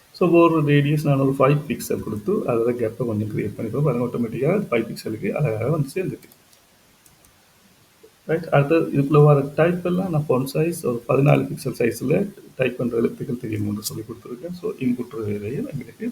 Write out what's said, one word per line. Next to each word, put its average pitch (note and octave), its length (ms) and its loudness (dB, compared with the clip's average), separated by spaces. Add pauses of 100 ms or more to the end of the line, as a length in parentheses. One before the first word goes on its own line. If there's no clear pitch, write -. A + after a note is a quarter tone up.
(160)
So F#3+ 80 2 (100)
border E3 260 6 (100)
radius D3 380 4
நான் C3+ 180 4
ஒரு C3+ 120 2
ஃபைவ் C#3+ 200 4 (100)
பிக்சல் A2+ 380 -4
கொடுத்து G#2+ 260 -4 (180)
அதோட A#2 300 2
கேப்பை A2+ 300 -2
கொஞ்சம் G#2+ 240 -2
கிரியேட் G#2+ 240 -4
பண்ணிப்போம். A#2 300 -2
பாருங்க, A#2+ 180 0
ஆட்டோமேட்டிக்காக A#2+ 640 -2
ஃபைவ் A2+ 180 0
பிக்சலுக்கு A2+ 500 -6
அழகாக A2+ 380 -2
வந்து C#3+ 180 -4
சேர்ந்துட்டு. F3 340 -6 (2000)
ரைட், E3 240 -2
அடுத்து C#3+ 220 4 (160)
இதுக்குள்ள C#3+ 280 4 (100)
வர C#3+ 100 6 (200)
டைப் F3 320 2
எல்லாம் F3+ 220 -2
நான் D3 140 -2
ஃபாண்ட் C3+ 260 0
சைஸ் E3 240 -2 (100)
ஒரு A#2+ 100 -2 (100)
பதினாலு C#3 420 4
பிக்சல் - 300 -6
சைஸ்ல C3 440 0 (340)
டைப் B2+ 200 0
பண்ற A#2 220 -2
எழுத்துக்கள் A#2+ 440 -4
தெரியணும்னு G#2 460 -4
சொல்லி A2 200 -10
கொடுத்துருக்கேன். D3+ 500 -12
So - 80 -6 (160)
இன்புட் A#2+ 320 -4 (160)
வேலையும் A2+ 400 -6
எங்களுக்கு B2+ 400 -10